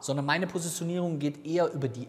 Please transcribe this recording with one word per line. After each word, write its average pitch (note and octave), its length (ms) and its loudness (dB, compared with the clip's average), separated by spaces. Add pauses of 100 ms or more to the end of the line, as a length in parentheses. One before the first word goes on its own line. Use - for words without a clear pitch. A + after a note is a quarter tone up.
sondern C#3 240 0
meine E3 220 4
Positionierung E3+ 720 -2
geht C#3+ 280 -2
eher E3 240 4
über C3+ 180 0
die A#2+ 200 -8